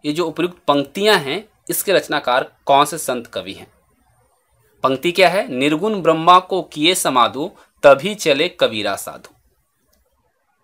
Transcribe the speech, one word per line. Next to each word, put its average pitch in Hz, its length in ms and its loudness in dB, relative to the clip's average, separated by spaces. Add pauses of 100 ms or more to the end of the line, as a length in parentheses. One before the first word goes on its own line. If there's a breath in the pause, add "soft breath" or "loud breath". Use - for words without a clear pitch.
ये 151 80 -4
जो 170 120 -4
उपयुक्त 165 320 -6 (100)
पंक्तियां 196 520 0
हैं, 151 300 -8 (200)
इसके 185 240 -2
रचनाकार 143 640 -2 (100)
कौन 139 200 4
से 160 120 -10
संत 123 300 -8
कवि 95 260 -12
हैं? - 180 -20 (1120)
पंक्ति 135 280 -2
क्या 175 180 4
है? 208 220 -2
निर्गुण 156 500 -2
ब्रह्मा 165 380 4
को 185 220 -4
किए 165 340 -2
समाधु 131 560 0 (320 soft breath)
तभी 147 320 6
चले 160 340 -2
कबीरा 107 460 -2
साधु। - 400 -16 (1300)